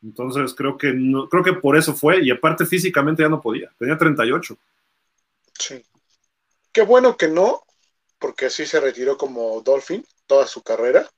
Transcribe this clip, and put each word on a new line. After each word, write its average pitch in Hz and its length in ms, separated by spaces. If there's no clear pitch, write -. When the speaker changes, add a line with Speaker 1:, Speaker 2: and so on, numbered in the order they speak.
Speaker 1:
Entonces 127 520
creo 139 220
que 143 160
no, 131 360
creo 175 160
que 185 80
por 147 240
eso 156 180
fue, 170 300
y 127 80
aparte 160 340
físicamente 160 560
ya 151 60
no 156 120
podía, - 380
tenía 139 180
treinta 151 300
y 120 60
ocho. 160 260
Speaker 2:
Sí. 131 240
Qué 220 100
bueno 247 340
que 165 120
no, 180 340
porque 131 280
así 147 200
se 156 120
retiró 131 380
como 117 460
Dolphin 139 420
toda 139 180
su - 160
carrera 117 560